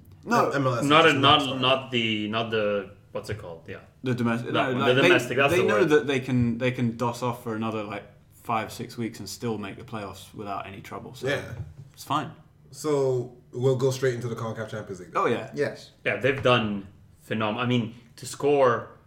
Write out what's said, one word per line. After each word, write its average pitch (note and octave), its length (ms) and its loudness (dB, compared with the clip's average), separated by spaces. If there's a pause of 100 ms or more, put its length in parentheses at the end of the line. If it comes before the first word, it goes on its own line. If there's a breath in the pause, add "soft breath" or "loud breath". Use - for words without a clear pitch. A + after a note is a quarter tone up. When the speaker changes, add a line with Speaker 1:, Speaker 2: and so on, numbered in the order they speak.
(240)
Speaker 1:
No. A#3 260 2
Speaker 2:
The C3+ 80 -2
M C3+ 100 2
L B2 80 2
S C#3+ 100 -2
Speaker 3:
Not D#3 200 6
a, D#3+ 80 8
Speaker 2:
has C3+ 80 2
Speaker 3:
not, C#3+ 200 6
Speaker 2:
started. C3 200 -4
Speaker 3:
not B2+ 300 2
the, A2 360 0
not A2 240 -2
the, G#2 400 0 (200)
what's - 180 -8
it G#2 100 -6
called? E2 280 -14
Yeah. F#2+ 100 -12 (260)
Speaker 1:
The B2+ 120 0
domestic. A#2 380 0
Speaker 3:
That - 0 -
Speaker 1:
No, B2 200 0
Speaker 3:
one. B2 60 0
Speaker 1:
like, C3 160 4
Speaker 3:
The C3+ 60 6
Speaker 1:
they, E3+ 60 6
Speaker 3:
domestic, D#3 300 4
that's C#3+ 160 4
Speaker 1:
they F3+ 80 4
Speaker 3:
the G3 60 2
Speaker 1:
know G#3 120 4
Speaker 3:
word. E3+ 100 4
Speaker 1:
that D3 180 4
they C3+ 120 0
can, B2 380 2
they B2+ 140 0
can A#2+ 260 -2
dos A#2+ 260 -2
off A#2+ 200 -4
for A2+ 120 -4
another, A2 280 -4
like, G#2 200 -8 (400)
five, A2 280 -2
six - 260 -10
weeks A2+ 220 -6
and G2+ 100 -10
still A2+ 280 -6
make G2+ 200 -10
the - 60 -16
playoffs G2 500 -12
without G2+ 340 -8
any G2 140 -14
trouble. - 340 -14
So B2 120 -6
Speaker 2:
Yeah. C3+ 140 -2 (520)
Speaker 1:
it's - 100 -20
fine. D3 280 -4 (400)
Speaker 2:
So C3 640 0 (180)
we'll B2+ 240 2
go C3 160 2
straight B2+ 240 0
into A#2 120 -6
the A2+ 80 -6
concacaf A2+ 340 -8
Champions G2 320 -10
League. E2+ 140 -16
Speaker 1:
Oh, F#3+ 120 2
yeah. A2 260 0
Speaker 4:
Yes. C3+ 380 -4 (140)
Speaker 3:
Yeah, G#2+ 120 0
they've B2+ 240 2
done G#2+ 460 2 (400)
phenom-, A2 300 -2
I B2 80 -2
mean, A#2+ 300 0 (200 loud breath)
to - 100 -16
score C3+ 640 2 (180)